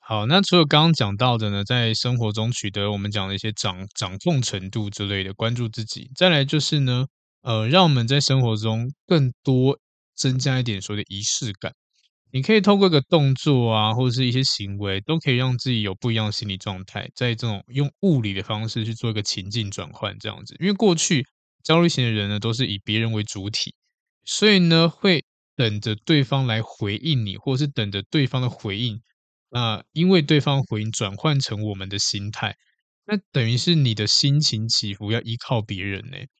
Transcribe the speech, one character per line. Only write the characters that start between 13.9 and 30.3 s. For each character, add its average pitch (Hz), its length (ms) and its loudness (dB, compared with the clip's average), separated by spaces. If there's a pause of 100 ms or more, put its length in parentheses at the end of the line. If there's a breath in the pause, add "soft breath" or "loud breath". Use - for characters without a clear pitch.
或 127 140 0
者 120 60 -2
是 127 120 0
一 123 60 0
些 131 120 0
行 98 340 -4
为， 98 220 -4
都 156 180 -2
可 147 120 -2
以 123 60 2
让 127 200 0
自 127 140 -4
己 113 100 0
有 98 140 -2
不 120 160 -4
一 113 40 0
样 110 120 0
的 101 60 -2
心 - 140 -6
理 95 100 -6
状 95 280 -8
态， 98 300 -10
在 120 200 -2
这 117 120 -6
种 101 220 -4
用 139 220 -2 (100)
物 165 200 4
理 104 140 -2
的 95 80 -4
方 110 260 -4
式 113 160 -4
去 113 80 -4
做 113 160 -4
一 113 40 -2
个 104 100 -4
情 98 260 -6
境 104 220 -6
转 92 200 -10
换 101 280 -8
这 107 100 -10
样 104 160 -14
子。 - 160 -20
因 170 60 -2
为 208 60 2
过 196 220 4
去 156 300 0 (380)
焦 165 180 4
虑 170 80 6
型 131 160 0
的 117 60 0
人 104 180 0
呢， 104 100 -2
都 113 140 -2
是 120 140 0
以 98 120 -4
别 104 200 -2
人 113 140 0
为 107 100 -2
主 101 260 -8
体， - 260 -6 (500)
所 - 260 2
以 196 80 6
呢， 165 300 6
会 175 360 0 (320)
等 107 240 0
着 110 140 -2
对 147 280 2
方 135 240 0
来 110 140 0
回 104 360 -4
应 131 280 0
你， 101 120 -6
或 131 200 -4
是 147 100 0
等 113 240 -4
着 98 120 -6
对 143 240 0
方 127 160 -2
的 120 80 -2
回 98 260 -8
应， 113 240 -6 (480)
那 117 340 -2 (100)
因 170 160 2
为 185 120 6
对 151 200 4